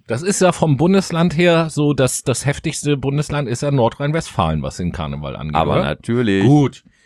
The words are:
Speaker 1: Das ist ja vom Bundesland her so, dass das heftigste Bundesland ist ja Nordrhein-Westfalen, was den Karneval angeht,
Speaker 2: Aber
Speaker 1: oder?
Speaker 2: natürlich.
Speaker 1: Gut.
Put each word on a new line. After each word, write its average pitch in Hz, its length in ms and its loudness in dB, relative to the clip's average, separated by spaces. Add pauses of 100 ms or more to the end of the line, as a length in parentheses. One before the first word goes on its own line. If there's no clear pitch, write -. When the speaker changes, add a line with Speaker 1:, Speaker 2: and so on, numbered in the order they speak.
Speaker 1:
Das 120 160 -4
ist 190 180 -2
ja 180 100 6
vom 156 260 2
Bundesland 170 600 2
her 165 320 2
so, 147 240 0
dass 131 300 0
das 131 240 -2
heftigste 143 500 -2
Bundesland 143 500 -4
ist 117 140 -4
ja 147 80 -2
Nordrhein-Westfalen, 120 920 0
was 71 140 -8
den 90 140 -4
Karneval 71 440 -8
angeht, 76 200 -8
Speaker 2:
Aber 78 180 2
Speaker 1:
oder? - 100 0
Speaker 2:
natürlich. 98 600 0
Speaker 1:
Gut. 139 400 2 (220)